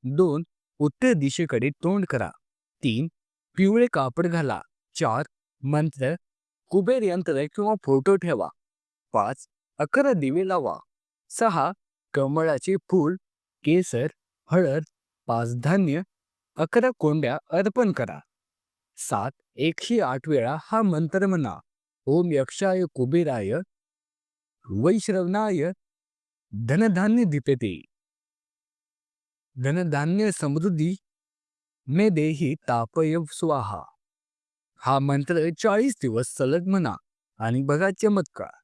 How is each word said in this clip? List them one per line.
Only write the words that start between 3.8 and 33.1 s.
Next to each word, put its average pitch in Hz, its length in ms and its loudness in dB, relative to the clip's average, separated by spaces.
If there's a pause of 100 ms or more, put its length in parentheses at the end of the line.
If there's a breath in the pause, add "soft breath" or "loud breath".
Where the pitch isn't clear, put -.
कापड 147 340 -2
घाला. 156 340 -2 (340)
चार, 131 320 -2 (360)
मंत्र, 147 520 -2 (540)
कुबेर 208 340 2
यंत्र 170 440 -2
किंवा 208 280 -2 (100)
फोटो 139 320 4
ठेवा. 139 320 -2 (640)
पाच, 110 340 -2 (320)
अकरा 254 340 2
दिवे 165 360 0
लावा. 139 300 -2 (500)
सहा, 175 440 0 (420)
कमळाचे 151 640 0
फूल, 175 400 0 (480)
केसर, 151 420 2 (440)
हळद, 160 320 2 (440)
पाच 117 340 -2
धान्य, 165 420 2 (540)
अकरा 233 420 2
कोंड्या 151 400 0 (120)
अर्पण 196 420 2
करा. 95 260 -6 (800)
सात, 110 340 -4 (260)
एकशे 165 440 -2
आठ 135 280 -4
वेळा 135 320 0
हा 220 220 -2
मंत्र 180 440 0
म्हणा. 139 320 -2 (480)
"ओम 165 260 2
यक्षाय 185 500 0 (120)
कुबेराय 127 600 0 (1160)
वैश्रवणाय 185 1000 0 (920)
धनधान्य 214 580 2
दीप्यते. 127 560 -2 (1800)
धनधान्य 160 760 0
समृद्धी 160 640 0 (920)
मे 180 220 2
देही 156 460 0
तापय 151 600 0 (140)